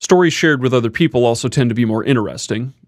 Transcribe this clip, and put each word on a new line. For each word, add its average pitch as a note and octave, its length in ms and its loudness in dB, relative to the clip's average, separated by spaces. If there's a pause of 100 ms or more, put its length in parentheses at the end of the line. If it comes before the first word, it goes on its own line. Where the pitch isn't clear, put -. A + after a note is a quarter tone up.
Stories F3+ 320 4
shared D3 300 0
with B2+ 120 0
other A#2 160 0
people B2+ 340 0
also A#2 240 0
tend B2 220 0
to A2 60 -4
be A#2+ 80 0
more A2 180 -2
interesting, A2+ 720 -4 (120)